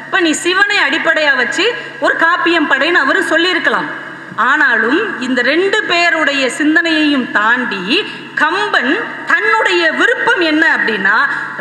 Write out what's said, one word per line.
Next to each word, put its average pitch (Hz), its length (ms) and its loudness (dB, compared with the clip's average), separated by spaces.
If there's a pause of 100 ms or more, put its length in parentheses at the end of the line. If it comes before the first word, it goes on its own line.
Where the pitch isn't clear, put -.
இப்ப 370 140 -2
நீ 330 120 2
சிவனை 392 480 0
அடிப்படையா 302 560 0
வச்சு 254 280 -2 (360)
ஒரு 302 160 0
காப்பியம் 339 560 2
படைன்னு 302 340 2
அவரு 339 180 2
சொல்லியிருக்கலாம். 311 640 0 (480)
ஆனாலும் 262 840 0
இந்த 254 200 -2
ரெண்டு 359 420 2
பேருடைய 320 680 0
சிந்தனையையும் 311 840 2
தாண்டி 214 520 0 (520)
கம்பன் 359 560 0 (340)
தன்னுடைய 370 680 2
விருப்பம் 381 500 0
என்ன 311 220 2 (120)
அப்படின்னா, 208 420 0 (440)